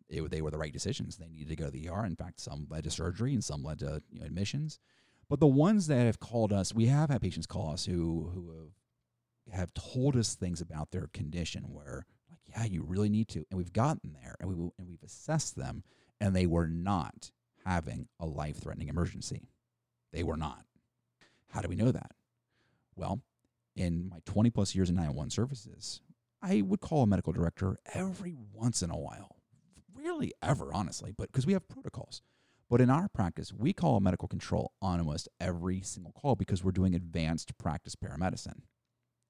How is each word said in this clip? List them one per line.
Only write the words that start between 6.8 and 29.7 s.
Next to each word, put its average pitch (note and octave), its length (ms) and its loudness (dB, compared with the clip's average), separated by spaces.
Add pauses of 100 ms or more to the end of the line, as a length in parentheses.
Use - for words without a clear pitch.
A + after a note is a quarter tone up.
have C#3+ 240 6
had B2+ 120 2
patients E2 260 -2
call D#2+ 240 -2
us - 140 -4
who, E2 500 0
who F2 160 -10 (1000)
have, F#2 100 -8
have F2+ 140 -4
told C3 420 0
us A2+ 200 2
things F2 260 -4
about D#2+ 300 -8
their F2 160 -4
condition D#2 560 -6 (100)
where, - 320 -12 (240)
like, E3+ 160 -20
"Yeah, A2+ 200 -4
you F2 180 -2
really F#2+ 260 2
need G#2+ 200 2
to." D#2 200 -6
And F#2+ 80 -4
we've F2 160 -4
gotten C#3 400 2
there, - 260 -16
and F#2 100 -4
we, F#2 60 -2 (220)
and F2+ 100 -12
we've F2 140 -16
assessed - 540 -2
them, - 280 -6 (360)
and G2 160 4
they F#2 100 6
were E2 220 4
not E2+ 640 -2 (340)
having C#2 440 -2 (100)
a F2 80 -4
life-threatening D2+ 600 -6
emergency. - 580 -2 (640)
They E2 120 -4
were D#2+ 140 -2
not. C#2+ 280 -8 (800)
How - 140 -6
do F2 80 -4
we F2+ 80 -2
know A2+ 140 4
that? - 200 -4 (840)
Well, F#2 260 -4 (540)
in F2 340 -2
my F2 160 -14
twenty A2 260 4
plus G2+ 240 0
years F#2 140 4
in F2 60 4
nine E2+ 120 2
one C2+ 80 -2
one D#2+ 140 -4
services, - 720 -6 (400)
I G3+ 200 2
would G3 200 0
call D3+ 220 4
a G#2+ 40 6
medical F2+ 260 4
director F2+ 460 0 (140)
every F3+ 420 -4 (160)
once A2 320 0
in E2+ 80 -2
a D2+ 80 -4
while. - 380 -12 (580)